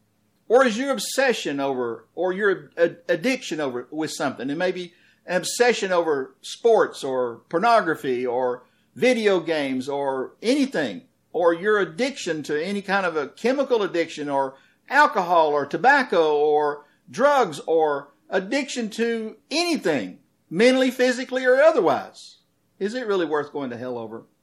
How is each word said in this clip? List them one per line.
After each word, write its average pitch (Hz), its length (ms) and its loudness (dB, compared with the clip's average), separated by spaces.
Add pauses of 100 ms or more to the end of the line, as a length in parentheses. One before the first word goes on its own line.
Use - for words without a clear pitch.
(480)
Or 254 180 6
is 220 120 0
your 277 140 -2
obsession 220 680 -2
over, 127 560 -4
or 180 160 -2
your 185 460 -2
ad-, 165 200 0 (120)
addiction 175 500 -2
over 123 320 -4
with 151 200 -6
something, - 380 -6
it 147 80 -6
may 185 140 0
be 180 220 -12 (320)
an 175 120 -4
obsession 208 540 0
over 160 500 0
sports - 640 2
or 127 460 -4
pornography 170 760 2
or 123 380 -2 (320)
video 214 440 2
games 139 480 -4
or 139 540 -4
anything, 190 640 -2 (280)
or 170 220 2
your 208 260 0
addiction 165 640 -4
to 151 180 -4
any 196 200 -6
kind 190 240 -2
of 170 100 -4
a 147 140 -4
chemical 262 520 -2
addiction 160 460 -4
or 135 280 -2 (340)
alcohol 180 640 4
or 143 140 0
tobacco 170 680 2
or 147 500 2 (240)
drugs 214 560 2
or 156 460 2 (180)
addiction 226 600 -4
to 226 480 -4 (120)
anything, 202 680 -2 (300)
mentally, 254 420 2
physically, 254 540 -2
or 254 100 6
otherwise. 185 840 0 (400)
Is 214 140 -4
it 254 100 -6
really 190 220 0
worth 147 260 -4
going 139 160 -6
to 117 80 -10
hell 127 180 -8
over? 113 280 -12 (200)